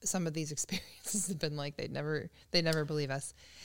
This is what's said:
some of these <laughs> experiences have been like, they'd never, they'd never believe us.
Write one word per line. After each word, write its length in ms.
some 240
of 60
these 180
<laughs> 0
experiences 760
have 140
been 160
like, 200
they'd 160
never, 380
they'd 120
never 200
believe 260
us. 240